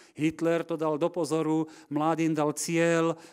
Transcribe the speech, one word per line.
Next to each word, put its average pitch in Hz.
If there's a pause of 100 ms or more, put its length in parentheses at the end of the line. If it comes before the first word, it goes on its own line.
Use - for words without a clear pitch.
(140)
Hitler 165
to 165
dal 156
do 170
pozoru, 160 (240)
mladým 156
dal 151
cieľ, 165 (160)